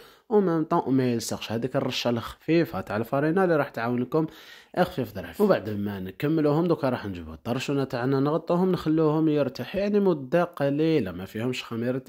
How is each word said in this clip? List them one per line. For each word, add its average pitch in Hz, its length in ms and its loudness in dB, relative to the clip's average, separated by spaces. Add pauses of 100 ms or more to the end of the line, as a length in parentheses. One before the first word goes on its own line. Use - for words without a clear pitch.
(280)
ومام 170 360 4
طون 160 300 0
ما 127 180 4
يلصقش. 110 400 -4
هذيك 120 240 -2
الرشة 127 340 0
الخفيفة 120 720 0
تاع 98 160 -6
الفارينة 151 480 0
اللي 170 120 2
راح 135 120 0
تعاونكم 123 580 -2 (520)
خفيف 135 360 -2
ظريف. 90 260 -10
وبعد 123 300 2
ما 101 300 -4
نكملوهم 147 680 0
دوكا 151 220 0
راح 117 180 -2
نجيبوا 85 280 -8
الطرشونة 135 500 -4
تاعنا، 135 360 -2
نغطوهم، 170 520 0
نخلوهم 160 560 2
يرتاح 143 480 0
يعني 202 240 2
مدة 170 440 2
قليلة، 143 680 0
ما 90 120 -8
فيهمش 123 400 -6
خميرة 123 440 -4